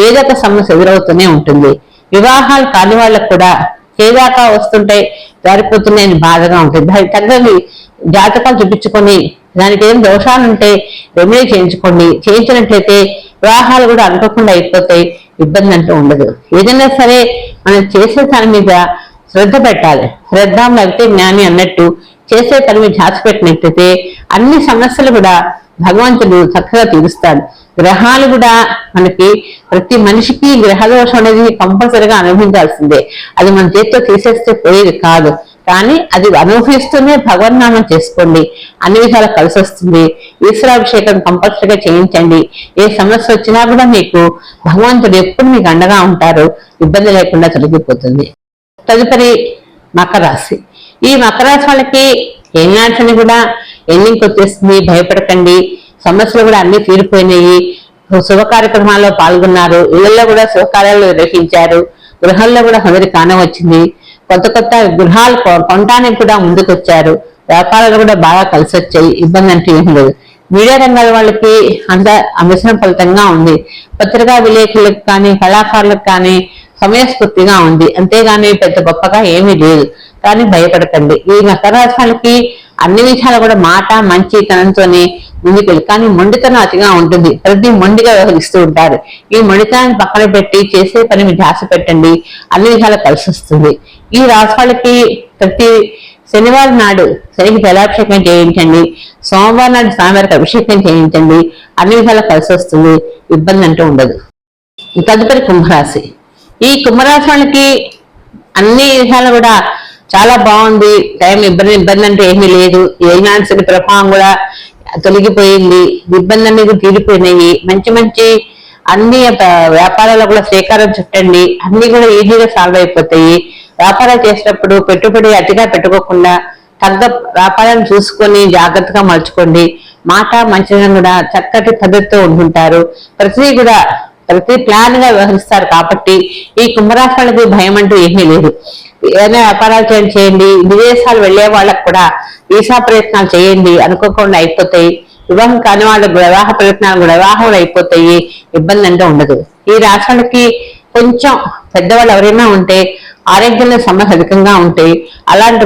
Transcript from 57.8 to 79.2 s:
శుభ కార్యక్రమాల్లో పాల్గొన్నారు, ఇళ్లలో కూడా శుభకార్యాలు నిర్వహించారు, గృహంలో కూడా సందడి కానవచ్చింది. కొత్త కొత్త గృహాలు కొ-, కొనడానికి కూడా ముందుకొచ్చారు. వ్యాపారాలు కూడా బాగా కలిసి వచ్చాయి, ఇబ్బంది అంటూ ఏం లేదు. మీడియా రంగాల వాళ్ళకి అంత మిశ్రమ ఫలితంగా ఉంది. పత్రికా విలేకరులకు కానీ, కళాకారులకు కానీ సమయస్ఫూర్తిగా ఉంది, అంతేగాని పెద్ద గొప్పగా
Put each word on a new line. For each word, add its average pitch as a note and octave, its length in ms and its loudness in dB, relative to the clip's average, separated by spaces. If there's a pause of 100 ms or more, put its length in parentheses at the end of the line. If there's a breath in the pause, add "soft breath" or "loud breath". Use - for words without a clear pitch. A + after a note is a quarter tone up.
శుభ G3+ 140 2 (120)
కార్యక్రమాల్లో G#3 560 0 (100)
పాల్గొన్నారు, F3 600 0 (160)
ఇళ్లలో G#3+ 360 2
కూడా A3 120 2 (100)
శుభకార్యాలు G3+ 560 0
నిర్వహించారు, E3+ 720 0 (440 soft breath)
గృహంలో A3+ 440 2
కూడా A3+ 180 0
సందడి F#3 300 0
కానవచ్చింది. E3+ 640 0 (480 soft breath)
కొత్త F3+ 260 0
కొత్త A#3 180 -2 (260)
గృహాలు A3 460 2
కొ-, G#3+ 240 2
కొనడానికి A3+ 520 0
కూడా G#3+ 140 2 (100)
ముందుకొచ్చారు. F3 680 0 (380 loud breath)
వ్యాపారాలు A3 520 0
కూడా G#3+ 120 2 (100)
బాగా F3+ 180 2 (100)
కలిసి D#3+ 260 -2
వచ్చాయి, E3 320 0 (140)
ఇబ్బంది F#3 300 2
అంటూ F3 220 -2
ఏం E3 100 0 (100)
లేదు. C3+ 160 2 (380 soft breath)
మీడియా A3 320 2
రంగాల B3 340 2
వాళ్ళకి A3 360 0 (400)
అంత F#3+ 160 0 (400)
మిశ్రమ F#3 320 0
ఫలితంగా F#3 440 0 (100)
ఉంది. D#3+ 200 2 (440 loud breath)
పత్రికా A#3 360 0 (120)
విలేకరులకు G#3+ 640 0
కానీ, G3 220 0 (120)
కళాకారులకు G#3 680 0
కానీ F#3 240 0 (460 loud breath)
సమయస్ఫూర్తిగా G#3 720 0 (100)
ఉంది, D#3+ 220 2 (100)
అంతేగాని G#3 520 0 (120)
పెద్ద F#3 160 0 (100)
గొప్పగా F#3 320 -2 (140)